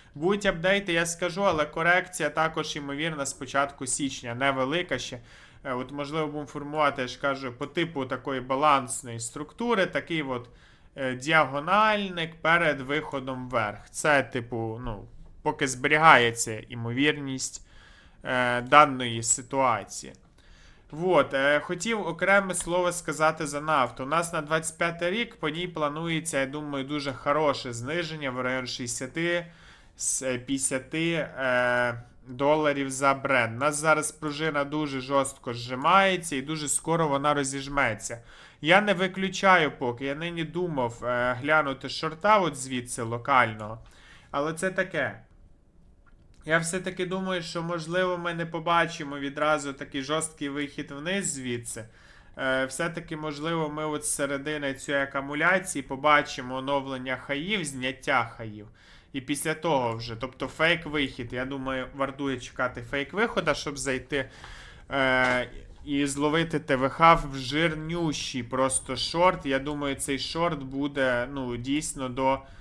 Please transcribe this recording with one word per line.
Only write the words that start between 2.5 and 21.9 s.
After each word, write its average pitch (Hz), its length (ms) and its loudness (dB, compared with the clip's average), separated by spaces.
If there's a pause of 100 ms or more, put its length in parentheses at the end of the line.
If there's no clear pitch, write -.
ймовірна, 143 500 -4
з - 60 -4
початку 139 540 -2
січня, 127 480 -4
невелика 135 640 0
ще. 123 200 -10 (460)
Е, 135 100 -4
от, 123 180 -6
можливо, 147 340 -4
будемо 147 200 -8
формувати, 143 560 0
я 123 60 -2
ж - 120 -12
кажу, 135 320 -2
по 135 140 -6
типу 165 400 -2
такої 131 340 -4
балансної 131 800 0
структури, 185 640 -2
такий 160 360 -2
от, 123 260 -6 (480)
е, 131 180 -4
діагональник 165 1300 2
перед 160 380 4
виходом 131 680 -4
вверх. 110 420 -2
Це, 147 320 4
типу, 117 640 -6
ну, 110 200 -8 (380)
поки 147 260 0
зберігається 127 1000 6
ймовірність, 131 1000 -2 (580)
е, 123 360 2
даної 127 600 6
ситуації. 117 880 0 (800)
Вот, 175 440 2
е, 143 260 4
хотів 180 460 -4